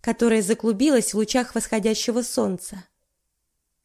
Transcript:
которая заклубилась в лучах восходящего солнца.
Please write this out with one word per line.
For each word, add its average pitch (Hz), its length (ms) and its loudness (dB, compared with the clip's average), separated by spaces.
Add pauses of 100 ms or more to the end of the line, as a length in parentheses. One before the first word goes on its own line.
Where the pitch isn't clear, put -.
которая 226 400 2
заклубилась 226 720 2
в 202 40 0
лучах 233 360 0
восходящего 220 680 -2
солнца. 196 640 -4 (1000)